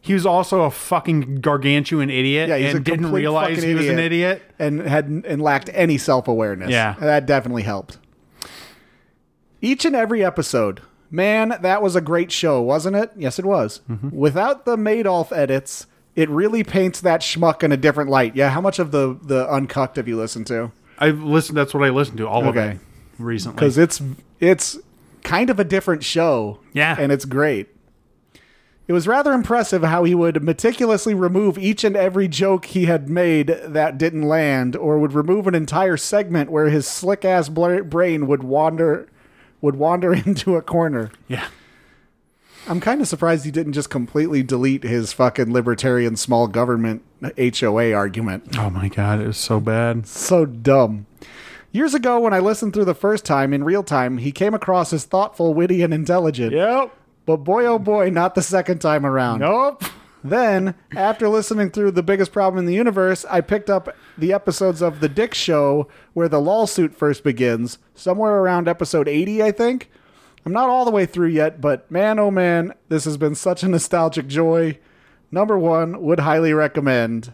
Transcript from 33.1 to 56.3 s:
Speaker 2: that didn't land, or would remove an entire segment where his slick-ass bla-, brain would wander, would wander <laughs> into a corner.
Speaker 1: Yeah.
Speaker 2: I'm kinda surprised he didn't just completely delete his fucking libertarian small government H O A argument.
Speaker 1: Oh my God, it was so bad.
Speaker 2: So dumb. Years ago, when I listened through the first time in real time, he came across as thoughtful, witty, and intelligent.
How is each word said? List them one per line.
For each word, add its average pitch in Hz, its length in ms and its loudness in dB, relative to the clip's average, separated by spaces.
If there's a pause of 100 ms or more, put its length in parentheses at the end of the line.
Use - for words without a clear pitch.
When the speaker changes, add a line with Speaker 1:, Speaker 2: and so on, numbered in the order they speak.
Speaker 2:
that 151 320 -2
didn't 160 300 0
land, 139 480 2
or 151 240 0
would 147 140 0
remove 180 340 2
an 180 80 0
entire 165 420 0
segment 175 540 -2
where 151 180 2
his 147 180 0
slick-ass 185 600 0
bla-, 175 320 0
brain 165 460 0
would 139 160 0
wander, 160 640 0 (500)
would 147 160 0
wander 175 380 2
<laughs> 120 120 0
into 185 300 0
a 160 60 0
corner. 151 480 -2 (180)
Speaker 1:
Yeah. 127 200 -8 (1200)
Speaker 2:
I'm 180 120 -2
kinda 247 280 0
surprised 165 380 0
he 151 60 -6
didn't 151 220 -2
just 143 180 -4
completely 147 520 0
delete 135 400 0
his 117 300 -2
fucking 123 400 2
libertarian 120 640 0
small 120 320 2
government 117 560 0 (340)
H 123 260 0
O 110 160 2
A 117 140 2
argument. 101 640 -4
Speaker 1:
Oh 104 140 0
my 92 180 -4
God, 104 300 0
it 107 80 -4
was 107 100 -6
so 110 220 0
bad. 113 480 -2
Speaker 2:
So - 380 0
dumb. 117 600 2 (680)
Years 277 240 0
ago, 240 240 2
when 220 140 2
I 185 60 4
listened 208 340 0
through 208 120 2
the 175 100 0
first 208 300 0
time 139 280 2
in 143 100 -2
real 185 200 0
time, 127 360 0
he 139 120 -4
came 202 240 0
across 180 380 0
as 151 120 -4
thoughtful, 180 500 0
witty, 175 280 2
and 165 100 0
intelligent. 156 600 0